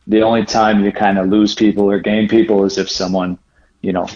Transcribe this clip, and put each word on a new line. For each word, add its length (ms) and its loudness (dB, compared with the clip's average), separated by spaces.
The 160 2
only 240 0
time 380 2
you 80 0
kinda 320 0
lose 300 2
people 360 2
or 80 0
gain 300 -2
people 360 2
is 140 -2
if 100 -4
someone, 480 -4
you 100 -4
know, 240 -4